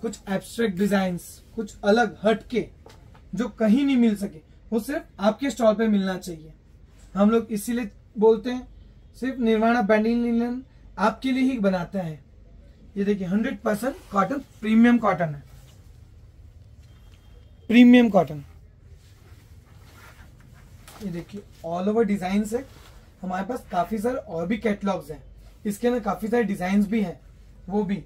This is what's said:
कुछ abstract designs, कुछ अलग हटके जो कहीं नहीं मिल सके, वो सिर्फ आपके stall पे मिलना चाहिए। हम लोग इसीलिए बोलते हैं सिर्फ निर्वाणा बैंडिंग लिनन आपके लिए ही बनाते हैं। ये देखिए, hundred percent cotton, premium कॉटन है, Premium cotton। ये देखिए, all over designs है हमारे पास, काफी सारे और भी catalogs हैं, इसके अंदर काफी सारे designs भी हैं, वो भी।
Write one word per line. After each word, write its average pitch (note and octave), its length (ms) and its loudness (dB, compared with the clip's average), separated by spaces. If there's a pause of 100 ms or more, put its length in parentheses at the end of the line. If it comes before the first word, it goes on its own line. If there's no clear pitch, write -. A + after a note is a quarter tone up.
कुछ G#3+ 180 -8 (100)
abstract G3 480 -4
designs, F#3+ 500 0 (280)
कुछ G#3+ 280 -10
अलग G3+ 400 2
हटके G#3+ 420 0 (720)
जो A#3+ 160 -4
कहीं A3+ 340 2
नहीं C#4 120 2
मिल A3+ 180 4
सके, G3 240 -8 (320)
वो A3+ 80 0
सिर्फ C#4+ 420 -8
आपके A3 280 0
stall A3 260 2
पे A3+ 120 0
मिलना F#3+ 300 0
चाहिए। D#3 360 -14 (640)
हम G3+ 160 4
लोग A3+ 200 0
इसीलिए A#3 400 -4 (280)
बोलते A3+ 300 4
हैं B3+ 180 -8 (500)
सिर्फ B3+ 220 -6
निर्वाणा A3+ 440 2
बैंडिंग A3 400 2
लिनन A#3+ 380 -2 (380)
आपके A3+ 320 -2
लिए C4 120 0
ही C4 160 0
बनाते F#3+ 400 -2
हैं। D#3+ 240 -10 (760)
ये G3 80 -2
देखिए, G3 220 -2
hundred A3+ 340 -2
percent A3 340 -4 (160)
cotton, G3+ 300 -2 (200)
premium A#3 360 6
कॉटन F#3+ 280 0
है, D3 180 -8 (2250)
Premium A#3+ 400 8
cotton। D#3 340 0 (2500)
ये F#3+ 80 -8
देखिए, E3+ 300 -12 (240)
all F3 220 -4
over A3 180 2
designs G#3 480 -2
है C4+ 120 -6 (560)
हमारे F#3 240 -6
पास, B3 260 -8
काफी A3+ 260 -2
सारे B3 200 -4
और E3+ 300 -8
भी A3 100 -2
catalogs G3+ 540 -4
हैं, D3 120 -16 (420)
इसके G#3+ 220 -4
अंदर B3 140 0
काफी G3+ 260 -4
सारे A#3+ 180 2
designs F#3+ 420 0
भी G#3+ 140 0
हैं, E3+ 180 -6 (480)
वो G3+ 160 -2
भी। F3+ 220 -4